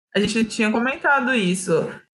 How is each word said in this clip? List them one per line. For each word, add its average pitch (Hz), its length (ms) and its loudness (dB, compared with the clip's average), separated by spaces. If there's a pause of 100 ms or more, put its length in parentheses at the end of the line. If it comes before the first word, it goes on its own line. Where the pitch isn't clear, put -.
(120)
A 190 60 -2
gente 220 280 0
tinha 214 220 -2
comentado 262 640 0
isso. 180 560 0 (260)